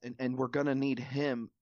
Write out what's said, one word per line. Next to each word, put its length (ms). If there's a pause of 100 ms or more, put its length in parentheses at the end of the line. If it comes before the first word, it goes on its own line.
and, 160
and 200
we're 100
gonna 260
need 240
him 520 (120)